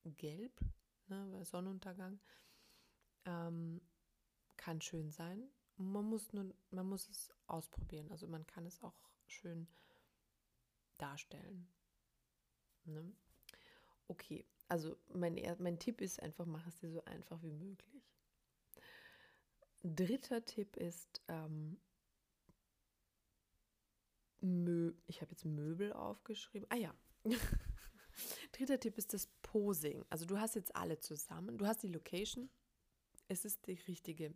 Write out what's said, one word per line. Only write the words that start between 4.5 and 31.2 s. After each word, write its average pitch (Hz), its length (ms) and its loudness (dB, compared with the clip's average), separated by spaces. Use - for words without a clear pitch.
kann 160 240 -2
schön 156 300 -2
sein. 180 400 -6
Man 196 280 2
muss 220 280 2
nur, 196 220 -2
man 185 160 0
muss 190 220 -2
es - 260 -10
ausprobieren. 156 680 -4
Also 165 160 -8
man 160 180 -4
kann 170 200 -8
es - 160 -12
auch - 120 -10
schön 170 400 -8
darstellen. 147 680 -8
Ne? 160 280 -6
Okay, - 400 -6
also 165 280 4
mein 175 280 4
er-, - 240 0
mein 175 200 2
Tipp - 200 0
ist 190 220 -2
einfach, 160 240 -4
mach 165 220 -4
es 165 100 -10
dir 170 120 -6
so 165 140 -4
einfach 170 380 -8
wie 160 100 -6
möglich. 196 600 -12
Dritter 185 600 4
Tipp - 320 -2
ist, - 520 -4
ähm, 156 520 -2
Mö-, 175 540 6
ich - 140 -6
habe 160 120 -6
jetzt - 120 -12
Möbel 156 480 2
aufgeschrieben. 208 800 -4
Ah 240 60 6
ja. 233 180 0
<laughs> 220 80 6
Dritter 262 260 6
Tipp 233 200 2
ist - 160 -2
das 196 120 0
Posing. 196 680 4
Also 160 160 0
du 196 120 2
hast 220 160 2
jetzt 190 220 0
alle 165 220 2
zusammen, 165 580 -4